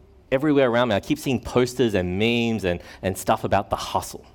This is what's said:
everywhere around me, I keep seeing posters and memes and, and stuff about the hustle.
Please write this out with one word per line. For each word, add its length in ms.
everywhere 380
around 200
me, 60
I 40
keep 180
seeing 240
posters 540
and 240
memes 460
and, 160
and 160
stuff 280
about 240
the 80
hustle. 580